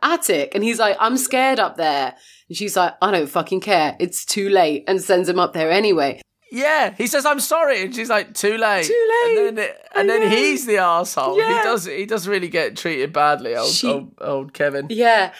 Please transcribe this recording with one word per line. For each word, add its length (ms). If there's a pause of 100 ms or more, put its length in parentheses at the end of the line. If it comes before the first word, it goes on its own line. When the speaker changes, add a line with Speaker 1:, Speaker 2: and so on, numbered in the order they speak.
Speaker 1:
attic. 520
And 80
he's 160
like, 180
"I'm 180
scared 440
up 160
there." 400 (320)
And 80
she's 200
like, 240
"I 120
don't 160
fucking 320
care. 400
It's 240
too 240
late," 400
and 120
sends 280
him 100
up 140
there 180
anyway. 500 (320)
Speaker 2:
Yeah, 460
he 80
says, 180
"I'm 140
sorry," 440
and 120
she's 160
like, 240
"Too 220
late." 280
Speaker 1:
Too 240 (160)
late. 140
Speaker 2:
And 200
then, 80
it, 280
and 160
Speaker 1:
I 80
Speaker 2:
then 120
Speaker 1:
know. 60
Speaker 2:
he's 300
the 120
arsehole. 600
Speaker 1:
Yeah. 200
Speaker 2:
He 40
does, 220
he 220
does 200
really 220
get 280
treated 360
badly, 420
old, 180
Speaker 1:
She 140
Speaker 2:
old, 340
old 320
Kevin. 380
Speaker 1:
Yeah. 500